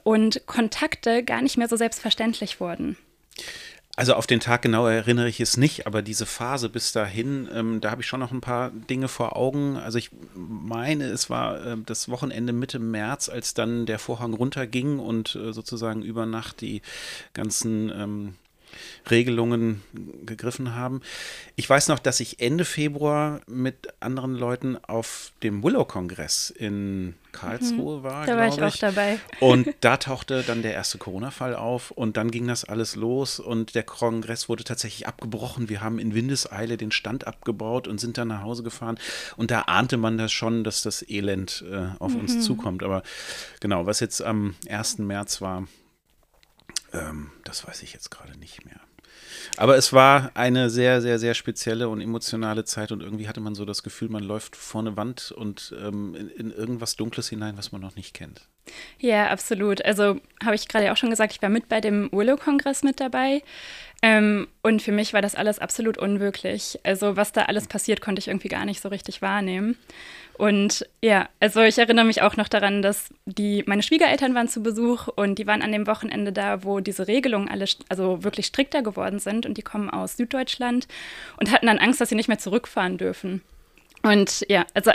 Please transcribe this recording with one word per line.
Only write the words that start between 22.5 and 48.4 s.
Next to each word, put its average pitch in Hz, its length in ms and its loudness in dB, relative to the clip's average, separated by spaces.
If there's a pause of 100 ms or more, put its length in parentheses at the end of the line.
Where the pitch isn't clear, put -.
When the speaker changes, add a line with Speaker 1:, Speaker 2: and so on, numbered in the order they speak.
Speaker 2:
Februar 147 840 0
mit 127 520 -4
anderen 131 360 -4
Leuten 123 480 -2
auf - 580 -6
dem 104 220 0
Willow-Kongress 92 880 0
in 98 640 -4 (160)
Karlsruhe 151 640 -4
Speaker 1:
Mhm. 131 60 -12
Speaker 2:
war, 139 240 -6
Speaker 1:
Da 233 100 2
war 226 100 4
ich 202 100 2
Speaker 2:
glaub 208 120 2
Speaker 1:
auch - 60 -4
Speaker 2:
ich. - 40 -6
Speaker 1:
dabei. 202 380 2 (120)
<laughs> - 100 -10
Speaker 2:
Und 127 420 8
da 127 160 6
tauchte 131 460 -4
dann 117 180 -2
der 110 120 -2
erste - 260 -6
Corona-Fall 117 560 -6
auf 120 340 -4
und 110 260 -2
dann 113 140 0
ging 117 180 -2
das 120 160 -2
alles 110 320 -4
los 127 440 -2
und 113 340 -4
der 113 100 0
Kongress 113 640 -4
wurde 113 160 -4
tatsächlich - 440 -8
abgebrochen. 120 600 -8
Wir 104 140 -6
haben 113 160 -4
in 107 160 -2
Windeseile 117 640 -2
den 107 140 -6
Stand 110 340 -4
abgebaut 113 600 -4
und 101 120 -6
sind 117 200 -6
dann 117 80 -2
nach 104 160 -6
Hause 117 180 -6
gefahren. 117 380 -6 (360)
Und 113 140 0
da 113 120 2
ahnte 117 360 4
man 113 220 2
das 110 120 -2
schon, 113 320 0
dass 107 200 -2
das - 260 -4
Elend, 98 600 -4
äh, 95 160 -4 (100)
auf - 160 -2
uns 240 220 -2
Speaker 1:
Mhm. 233 60 0
Speaker 2:
zukommt. 202 420 -2
Aber 95 180 0 (600)
genau, 95 260 0
was - 120 0
jetzt - 220 -2
am 104 340 -2 (120)
ersten 104 400 -4
März 101 340 -4
war, 92 260 -6 (1200)
ähm, 76 380 -8 (140)
das - 240 -12
weiß - 160 -14
ich - 100 -16
jetzt - 160 -18
gerade - 300 -20
nicht - 260 -20